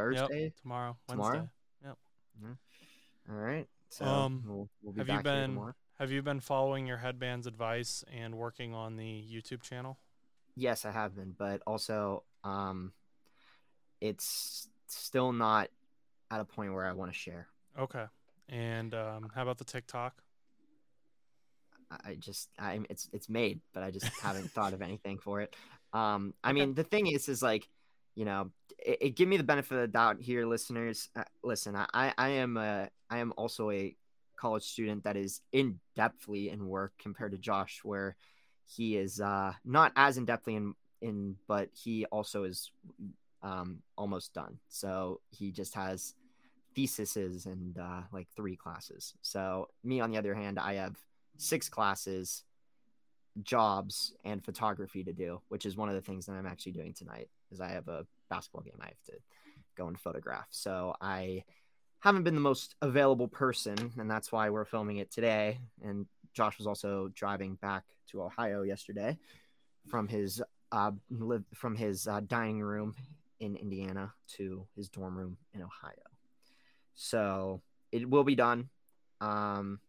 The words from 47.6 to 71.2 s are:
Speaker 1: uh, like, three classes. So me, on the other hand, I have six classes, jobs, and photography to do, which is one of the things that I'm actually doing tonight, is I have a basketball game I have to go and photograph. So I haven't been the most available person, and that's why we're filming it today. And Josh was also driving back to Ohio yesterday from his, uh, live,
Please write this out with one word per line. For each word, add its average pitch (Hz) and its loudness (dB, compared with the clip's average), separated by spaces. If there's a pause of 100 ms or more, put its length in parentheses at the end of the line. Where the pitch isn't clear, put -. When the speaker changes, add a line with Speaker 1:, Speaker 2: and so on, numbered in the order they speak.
Speaker 1:
uh, 90 -6 (100)
like, 92 -8
three 98 -4
classes. - -12
So 95 -2 (140)
me, 127 2
on 113 2
the 110 2
other 101 2
hand, 101 -2
I 98 0
have 95 -4 (420)
six - 0
classes, 98 0 (1000)
jobs, 101 4 (100)
and 101 -4
photography 98 -2
to 90 -6
do, 87 -4
which - -6
is 98 -2
one 104 0
of 98 0
the 95 -2
things 95 -8
that 101 -8
I'm 95 -6
actually 90 -8
doing 82 -8
tonight, - -14 (220)
is 95 -12
I 92 -6
have 90 -6
a 85 -6 (240)
basketball - -6
game - -16
I - -10
have - -20
to - -16 (600)
go 87 -4
and 87 -6
photograph. - -6
So 92 -2
I 92 -2 (560)
haven't 202 10
been 165 6
the 147 6
most 135 4
available 135 8
person, 117 0
and 110 -2
that's 110 -2
why 110 4
we're 107 0
filming 104 -2
it 98 -4
today. 110 4 (220)
And 101 -4 (280)
Josh 107 2
was 107 -6
also 98 -2
driving 98 -2
back 98 -2 (280)
to 98 -6
Ohio 101 -2
yesterday 101 -4 (720)
from 110 0
his, 101 -2 (300)
uh, 104 4 (180)
live, 113 0 (120)